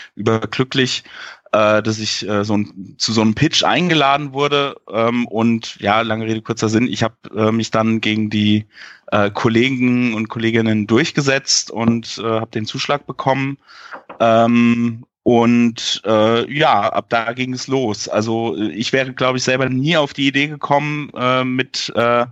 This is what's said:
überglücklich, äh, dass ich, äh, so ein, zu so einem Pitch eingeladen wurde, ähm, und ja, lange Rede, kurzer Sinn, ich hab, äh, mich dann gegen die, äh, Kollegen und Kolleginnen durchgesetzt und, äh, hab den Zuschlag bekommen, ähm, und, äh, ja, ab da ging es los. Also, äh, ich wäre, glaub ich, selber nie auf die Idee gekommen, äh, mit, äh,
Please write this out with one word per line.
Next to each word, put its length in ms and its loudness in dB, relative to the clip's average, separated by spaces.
überglücklich, 880 0
äh, 300 4
dass 180 -2
ich, 280 -6
äh, 160 0
so 140 0
ein, 400 -8
zu 140 -4
so 100 2
einem 120 2
Pitch 280 0
eingeladen 680 0
wurde, 420 -2
ähm, 360 0
und 520 -2
ja, 220 2
lange 240 -4
Rede, 160 -4
kurzer 260 -2
Sinn, 200 2
ich 160 -4
hab, 100 -2
äh, 180 0
mich 180 -2
dann 300 0
gegen 280 -2
die, 380 2
äh, 180 2
Kollegen 840 2
und 140 -4
Kolleginnen 600 0
durchgesetzt 840 0
und, 480 -2
äh, 220 -2
hab 100 -8
den 160 -6
Zuschlag 400 -4
bekommen, 500 -4
ähm, 840 2
und, 840 2
äh, 440 2
ja, 380 2
ab 220 -2
da 240 -2
ging 180 -6
es 140 -8
los. 420 -2
Also, 480 -2
äh, 140 -4
ich 240 -4
wäre, 180 0
glaub 240 0
ich, 60 -4
selber 260 0
nie 300 0
auf 160 0
die 120 -2
Idee 200 0
gekommen, 680 -4
äh, 300 0
mit, 500 -4
äh, 380 2